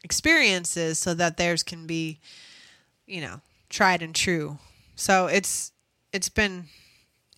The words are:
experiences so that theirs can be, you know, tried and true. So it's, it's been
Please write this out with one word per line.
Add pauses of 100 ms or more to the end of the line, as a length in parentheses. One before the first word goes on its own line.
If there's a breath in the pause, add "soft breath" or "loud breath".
experiences
so
that
theirs
can
be, (840 loud breath)
you
know, (280)
tried
and
true. (380 soft breath)
So
it's, (420)
it's
been (720 soft breath)